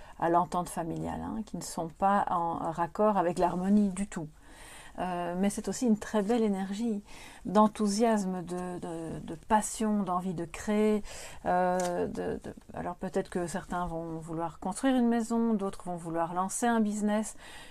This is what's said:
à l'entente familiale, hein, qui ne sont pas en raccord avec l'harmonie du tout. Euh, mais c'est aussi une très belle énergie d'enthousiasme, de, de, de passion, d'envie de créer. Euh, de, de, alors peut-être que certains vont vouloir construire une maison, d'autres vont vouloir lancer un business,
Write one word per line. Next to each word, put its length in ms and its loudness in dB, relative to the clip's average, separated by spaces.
à 100 2
l'entente 400 2
familiale, 520 -4
hein, 240 -6
qui 120 -10
ne 60 -8
sont 260 -6
pas 400 2
en 420 -2
raccord 460 2
avec 220 2
l'harmonie 500 4
du 180 -4
tout. 220 -6
Euh, 380 -2
mais 120 2
c'est 200 -4
aussi 180 0
une 100 8
très 240 0
belle 220 4
énergie 580 0
d'enthousiasme, 960 4
de, 360 -6
de, 400 -8
de 160 -10
passion, 680 2
d'envie 300 -2
de 100 -2
créer. 580 2
Euh, 600 2
de, 360 -4
de, 100 -10
alors 220 -6
peut-être 340 -4
que 180 -2
certains 380 -4
vont 340 -6
vouloir 400 -6
construire 380 2
une 100 4
maison, 460 2
d'autres 320 -2
vont 100 -4
vouloir 380 -2
lancer 340 0
un 140 4
business, 540 0